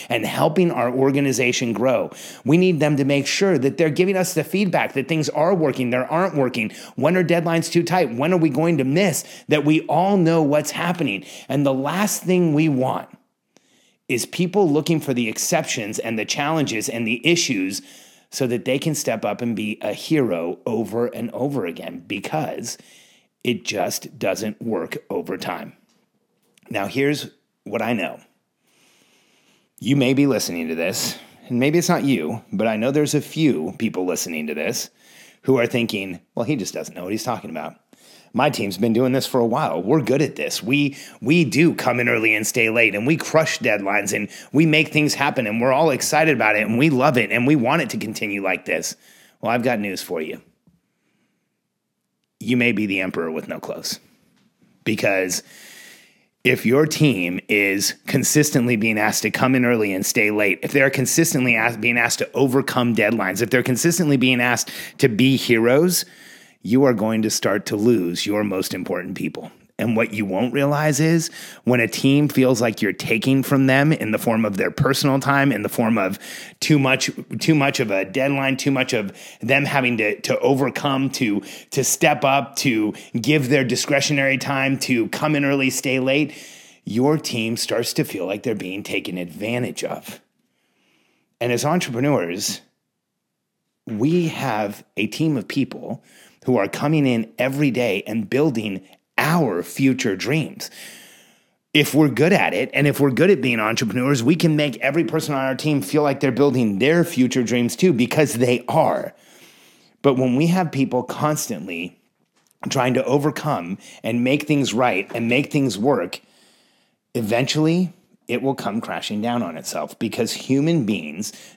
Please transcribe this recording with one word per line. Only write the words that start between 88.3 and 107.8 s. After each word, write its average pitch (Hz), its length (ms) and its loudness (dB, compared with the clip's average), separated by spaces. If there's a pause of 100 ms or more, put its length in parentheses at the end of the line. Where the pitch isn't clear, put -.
they're 110 140 -2
being 98 260 -8
taken 98 360 -6
advantage 104 640 -6
of. - 360 -10 (1200)
And 120 120 0
as 123 120 0
entrepreneurs, 127 960 -2 (1300)
we 156 420 0
have 107 560 -4 (120)
a 104 100 -2
team 151 300 -2
of 104 100 -6
people - 560 -6 (440)
who 127 100 4
are 101 120 2
coming 147 380 0
in 117 320 0
every 143 320 0
day 110 360 0
and 107 240 -4
building 113 500 0 (380)
our 131 440 2
future 127 540 0
dreams. 117 540 -4 (1040)
If 147 200 4
we're 151 140 6
good 139 240 2
at 90 220 2
it, 117 180 -2
and 139 140 2
if 139 140 0
we're 139 100 4
good 147 200 4
at 147 120 4
being 120 180 0
entrepreneurs, 113 640 0
we 147 120 4
can 160 220 2
make 143 220 0
every 139 260 0
person 151 300 -2
on 135 100 -2
our 131 100 0
team 143 280 0
feel 151 200 0
like 139 180 0
they're 131 120 2
building 120 460 2
their 160 260 4
future 127 380 2
dreams 120 340 0
too, 180 160 4